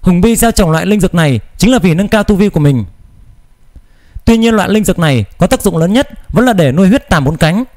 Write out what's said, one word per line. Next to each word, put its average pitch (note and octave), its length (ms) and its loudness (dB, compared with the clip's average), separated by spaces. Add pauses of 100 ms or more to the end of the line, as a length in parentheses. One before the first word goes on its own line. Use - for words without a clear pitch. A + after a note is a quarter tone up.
Hùng F3+ 200 0
Bi A3+ 160 2
gieo A3+ 140 2
trồng F#3+ 200 0
loại D#3+ 160 -2
linh G3+ 140 0
dược F3 140 -2
này D3 260 0 (180)
chính A#3+ 140 2
là B3 60 2
vì E3+ 160 0
nâng G3 140 -2
cao G#3 160 0
tu G#3 120 0
vi G3 120 2
của E3+ 120 -2
mình. C#3 240 0 (1400)
Tuy A3+ 120 2
nhiên A3+ 180 0
loại G3+ 140 -2
linh G#3 160 0
dược F3+ 140 -2
này C#3 260 0 (140)
có F3+ 80 2
tác B3+ 160 -2
dụng F3 140 -2
lớn E3 160 0
nhất C4+ 160 0 (200)
vẫn - 160 0
là B3+ 80 0
để D#3+ 200 2
nuôi F#3 160 2
huyết B3+ 200 0
tàm D3+ 160 0
bốn D3+ 120 -4
cánh. F3 280 -2 (120)